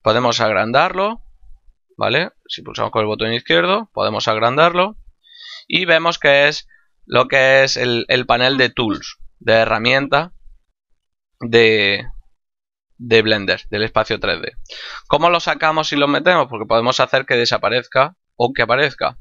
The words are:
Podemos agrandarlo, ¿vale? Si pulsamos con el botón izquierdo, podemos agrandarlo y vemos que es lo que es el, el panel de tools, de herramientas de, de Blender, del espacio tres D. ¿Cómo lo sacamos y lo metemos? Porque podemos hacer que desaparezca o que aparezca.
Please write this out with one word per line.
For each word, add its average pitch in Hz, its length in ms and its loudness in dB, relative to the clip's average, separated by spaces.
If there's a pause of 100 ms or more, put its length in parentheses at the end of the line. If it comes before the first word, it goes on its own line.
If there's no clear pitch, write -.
Podemos 117 400 0
agrandarlo, 143 840 0 (720)
¿vale? 131 320 -2 (160)
Si - 160 -14
pulsamos 110 300 -6
con 110 100 -2
el 107 60 -2
botón 110 260 -4
izquierdo, 175 580 -2
podemos 107 360 -2
agrandarlo 160 680 0 (720)
y 165 180 0
vemos 165 340 2
que 143 300 4
es - 180 -6 (440)
lo 123 160 2
que 135 380 4
es 127 140 -2
el, 120 300 -2
el 123 180 0
panel 127 320 2
de 127 100 4
tools, - 500 -6 (200)
de 110 160 0
herramientas 127 760 0 (1080)
de, 110 680 2 (920)
de 113 240 2
Blender, 101 480 -2
del 104 120 -4
espacio 110 380 -2
tres 87 220 -4
D. - 100 -10 (560)
¿Cómo 160 220 2
lo 170 100 2
sacamos 156 520 -2
y 147 40 -2
lo 143 100 2
metemos? 147 420 2
Porque 110 180 -8
podemos 117 340 0
hacer 131 240 0
que 131 120 0
desaparezca 120 800 0 (200)
o 123 160 0
que 127 100 0
aparezca. 131 580 0